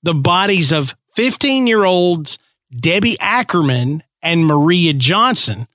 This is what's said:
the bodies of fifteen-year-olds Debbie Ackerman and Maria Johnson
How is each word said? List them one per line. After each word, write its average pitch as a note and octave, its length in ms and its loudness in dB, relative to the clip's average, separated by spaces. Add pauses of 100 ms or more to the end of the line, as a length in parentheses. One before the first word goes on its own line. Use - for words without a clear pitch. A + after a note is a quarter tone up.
the E3+ 100 0
bodies F3 580 0
of D3 240 -2 (200)
fifteen-year-olds G#3+ 1200 0 (380)
Debbie F3+ 440 0
Ackerman D#3 840 -2 (180)
and E3 240 0
Maria D#3+ 480 2
Johnson C#3 800 0